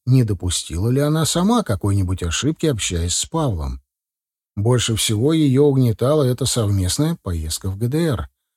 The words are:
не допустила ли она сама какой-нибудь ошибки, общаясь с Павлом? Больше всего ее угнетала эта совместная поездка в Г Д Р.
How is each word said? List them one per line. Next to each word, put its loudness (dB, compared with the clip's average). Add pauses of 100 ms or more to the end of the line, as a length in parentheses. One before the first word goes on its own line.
не 4
допустила -4
ли 0
она 0
сама 2
какой-нибудь -2
ошибки, -2
общаясь -2
с -4
Павлом? -4 (720)
Больше 0
всего 0
ее 4
угнетала 2
эта 0
совместная 0
поездка -6
в -6
Г -2
Д -2
Р. -2 (280)